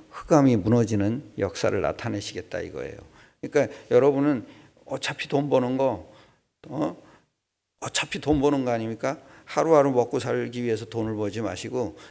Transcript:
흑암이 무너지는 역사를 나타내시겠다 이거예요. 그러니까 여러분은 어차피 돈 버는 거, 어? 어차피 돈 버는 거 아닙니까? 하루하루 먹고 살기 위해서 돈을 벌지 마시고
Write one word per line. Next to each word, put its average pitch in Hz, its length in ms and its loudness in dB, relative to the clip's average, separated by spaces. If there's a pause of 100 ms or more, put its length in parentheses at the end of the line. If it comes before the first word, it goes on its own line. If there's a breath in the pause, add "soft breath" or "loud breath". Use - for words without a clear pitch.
(100)
흑암이 135 460 4
무너지는 110 640 2 (140)
역사를 101 420 -2
나타내시겠다 92 840 -6
이거예요. 71 360 -10 (460 soft breath)
그러니까 139 320 0 (160 loud breath)
여러분은 139 560 4 (440 loud breath)
어차피 - 380 -8
돈 143 200 0
버는 131 280 2
거, 123 340 -2 (580 soft breath)
어? 156 280 -6 (840 soft breath)
어차피 - 400 -4
돈 143 200 0
버는 139 240 2
거 123 60 -2
아닙니까? 113 500 -4 (240 loud breath)
하루하루 147 480 4
먹고 123 260 2
살기 120 440 -4
위해서 113 220 -2
돈을 110 320 -4
벌지 104 240 -4
마시고 107 560 -6 (140 loud breath)